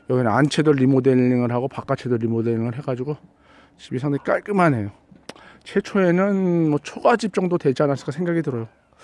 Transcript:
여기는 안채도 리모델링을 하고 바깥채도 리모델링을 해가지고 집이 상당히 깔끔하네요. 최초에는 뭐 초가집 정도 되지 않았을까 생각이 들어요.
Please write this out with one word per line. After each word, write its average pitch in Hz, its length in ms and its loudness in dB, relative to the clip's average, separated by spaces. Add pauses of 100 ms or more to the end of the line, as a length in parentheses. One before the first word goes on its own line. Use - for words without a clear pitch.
여기는 127 220 0
안채도 147 400 2
리모델링을 127 800 2
하고 123 160 -2
바깥채도 123 500 -4
리모델링을 113 600 -2
해가지고 139 400 -8 (600)
집이 - 220 -10
상당히 143 240 -4
깔끔하네요. 170 680 0 (760)
최초에는 185 1040 0
뭐 147 100 2
초가집 - 540 0
정도 180 240 0
되지 151 260 0
않았을까 139 300 -2
생각이 170 280 -2
들어요. 120 280 -6 (340)